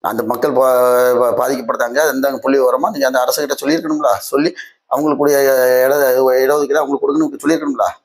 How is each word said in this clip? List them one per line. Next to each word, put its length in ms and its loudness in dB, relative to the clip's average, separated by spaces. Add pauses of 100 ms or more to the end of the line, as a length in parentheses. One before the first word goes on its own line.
அந்த 180 -4
மக்கள் 340 0
பா-, 180 4 (440)
பா-, 200 2
பாதிக்கப்படுறாங்க, 600 -2 (120)
இந்தாங்க 300 -2
புள்ளி 160 0
விவரமா 340 2
நீங்க 160 -2
அந்த 140 0
அரசுகிட்ட 380 -2
சொல்லியிருக்கணும்ல, 500 -2 (200)
சொல்லி 200 -2 (380)
அவங்களுக்குடைய 500 0 (440)
இட-, 280 2 (320)
இடஒதுக்கீடு 380 0
அவங்களுக்கு 240 0
கொடுக்கணும்னு 400 -2
சொல்லியிருக்கணும்ல. 420 0 (180)